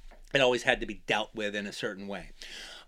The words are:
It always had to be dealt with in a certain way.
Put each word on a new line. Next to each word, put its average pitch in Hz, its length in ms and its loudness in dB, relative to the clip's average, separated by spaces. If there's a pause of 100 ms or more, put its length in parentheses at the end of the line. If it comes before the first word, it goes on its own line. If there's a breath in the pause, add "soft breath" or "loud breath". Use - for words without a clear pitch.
(360)
It 139 60 6
always 123 220 6
had 120 180 4
to 110 40 -2
be 104 220 -8
dealt 110 260 2
with 104 220 -2
in 101 100 -2
a 98 80 -6
certain 101 340 -6
way. 92 220 -8 (580 loud breath)